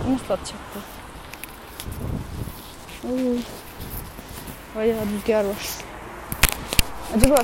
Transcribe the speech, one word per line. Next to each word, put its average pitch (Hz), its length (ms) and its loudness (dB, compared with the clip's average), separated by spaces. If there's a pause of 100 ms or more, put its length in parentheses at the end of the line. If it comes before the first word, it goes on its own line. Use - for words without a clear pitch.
Onu 262 100 4
satacaktı. - 600 -4 (2250)
Oo. 247 320 2 (1400)
Bayağı 220 300 4
rüzgar 208 380 4
var. 202 240 -2 (1500)
Acaba 262 280 10